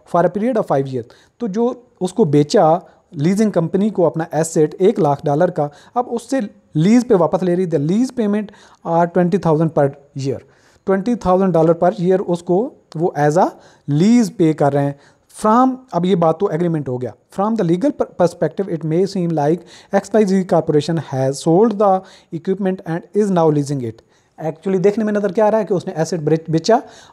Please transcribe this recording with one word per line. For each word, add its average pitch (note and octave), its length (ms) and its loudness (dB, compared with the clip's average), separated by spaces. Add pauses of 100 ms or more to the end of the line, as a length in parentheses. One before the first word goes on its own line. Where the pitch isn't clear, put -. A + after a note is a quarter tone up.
(160)
for F3 100 4
a E3+ 40 0
period G#3+ 260 -2
of G3+ 80 0
five C#3 220 -2
years। B2+ 200 -8 (340)
तो A#3+ 80 -6
जो A#3 360 -4 (180)
उसको F#3 240 0
बेचा D#3 560 2 (340)
लीजिंग F#3+ 360 0
कंपनी F3+ 380 -2
को G3 140 0
अपना D#3+ 300 -2
एसेट D#3+ 400 0
एक F#3+ 260 2
लाख C#3+ 260 0
डॉलर D3+ 260 0
का, D3 180 -4 (280)
अब B3 80 -2
उससे A#3 440 -4 (260)
लीज G#3+ 280 4
पे A#3 120 2
वापस E3 280 0
ले F3 120 0
रही। F#3 120 -2
The D#3+ 120 -2
lease G#3 320 0
payment G#3 340 -2 (420)
are E3+ 200 2 (100)
twenty F3+ 220 2
thousand D#3+ 300 2
per C#3+ 200 2 (280)
year, C3 220 -6 (460)
ट्वेंटी G3 300 0
थाउजेंड F#3 380 2
डॉलर E3 300 4
per F#3 100 2
year F#3 260 0
उसको F3+ 540 -2 (240)
वो E3 220 -2
as D3 180 2
a A3+ 120 2 (420)
lease G#3 380 4
pay D#3+ 260 0
कर C#3+ 180 2
रहे C#3+ 120 0
हैं। C#3+ 140 -6 (400)
From, B3+ 360 2 (180)
अब F3 120 -2
ये F#3+ 100 2
बात D#3+ 240 0
तो G3+ 100 -2
एग्रीमेंट D#3+ 400 -2
हो B2+ 80 -4
गया। B2 160 -8 (260)
From G#3+ 220 -2
the E3 100 0
legal G3+ 260 0
per-, - 140 -4 (100)
perspective, E3+ 480 -2
it D#3+ 160 -6
may E3+ 220 0
seem F#3 220 -4
like D#3 280 0 (380)
एक्स G3 200 -2
वाई G#3+ 100 4
जी F#3+ 180 0
Corporation D#3+ 520 0
has C3+ 360 -2 (160)
sold G#3 260 4
the G3 260 2 (360)
equipment F#3+ 420 -4 (120)
and E3 100 -4 (180)
is G#3 140 0
now E3 200 4
leasing C#3+ 280 -2
it। A2+ 220 -10 (440)
Actually F#3+ 340 -4
देखने G3+ 240 0
में G#3+ 100 -2
नज़र G3+ 180 -2
क्या G#3+ 140 2
आ G#3 40 4
रहा A3 100 2
है G#3 60 -2
कि G#3+ 80 -4
उसने F#3 240 -4
एसेट D#3+ 240 -4
बेच-, D#3 280 -2
बेचा E3 320 2 (320)